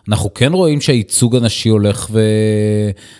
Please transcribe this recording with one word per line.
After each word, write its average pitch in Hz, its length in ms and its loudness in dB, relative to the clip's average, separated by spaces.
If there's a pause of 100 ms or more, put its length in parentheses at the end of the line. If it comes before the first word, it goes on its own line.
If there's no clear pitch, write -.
אנחנו 104 260 -2
כן 135 180 0
רואים 165 280 2
שהייצוג 123 560 0
הנשי 117 320 0
הולך 104 420 0
ו-, 107 800 0 (300)